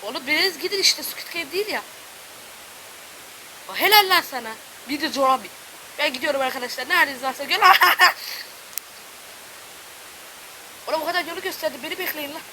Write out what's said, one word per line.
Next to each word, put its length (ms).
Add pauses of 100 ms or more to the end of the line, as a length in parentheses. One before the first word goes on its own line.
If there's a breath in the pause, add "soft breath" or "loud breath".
Oğlum 240
biriniz 320
gidin 200
işte, 240
Squid 300
Game 180
değil 160
ya. 140 (1900)
O 60
helal 340
lan 220
sana. 200 (380)
Bir 120
de 80
Zorabi. 380 (500)
Ben 160
gidiyorum 280
arkadaşlar. 480
Neredeniz 340
varsa 200
gel. 180
<laughs> 120 (3250 loud breath)
Oğlum 140
o 40
kadar 200
yolu 160
gösterdi. 420
Beni 160
bekleyin 340
lan. 80 (100)